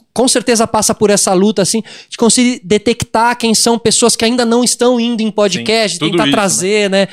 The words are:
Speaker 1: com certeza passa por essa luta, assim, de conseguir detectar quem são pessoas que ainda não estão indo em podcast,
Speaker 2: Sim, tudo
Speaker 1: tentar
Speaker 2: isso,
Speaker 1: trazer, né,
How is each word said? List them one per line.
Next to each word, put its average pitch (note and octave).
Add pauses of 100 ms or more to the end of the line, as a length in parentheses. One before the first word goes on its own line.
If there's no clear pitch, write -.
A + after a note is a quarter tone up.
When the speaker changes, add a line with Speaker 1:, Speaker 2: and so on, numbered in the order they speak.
(140)
Speaker 1:
com B3
certeza A#3+
passa G3+
por G#3
essa G3+
luta, G3
assim, A3 (260)
de -
conseguir A#3+
detectar A3+
quem A3+
são A#3
pessoas A3
que -
ainda A#3+
não A#3
estão A#3+
indo A#3
em A3
podcast, G#3
Speaker 2:
Sim, -
tudo D#3
Speaker 1:
tentar E3+
Speaker 2:
isso, C#4
Speaker 1:
trazer, G3+
né, F#3+